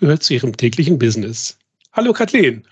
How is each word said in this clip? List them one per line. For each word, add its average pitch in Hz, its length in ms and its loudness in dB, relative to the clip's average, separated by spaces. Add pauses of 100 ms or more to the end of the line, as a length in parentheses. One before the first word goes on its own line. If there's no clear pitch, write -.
gehört 151 220 2
zu - 120 -2
ihrem 120 220 -4
täglichen 139 420 0
Business. 113 600 -2 (340)
Hallo 233 220 2
Kathleen, 165 580 0